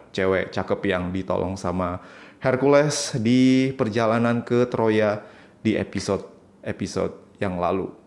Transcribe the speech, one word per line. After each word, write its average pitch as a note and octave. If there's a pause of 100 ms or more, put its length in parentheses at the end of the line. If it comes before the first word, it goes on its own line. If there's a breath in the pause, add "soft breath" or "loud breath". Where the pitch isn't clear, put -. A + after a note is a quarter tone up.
(120)
cewek F#2+
cakep G2
yang F2+
ditolong F#2
sama F2+ (400 loud breath)
Hercules C#3+
di C3
perjalanan A#2
ke A#2+
Troya A2 (400 loud breath)
di G#2+
episode-episode -
yang F#2+
lalu. F2+ (200)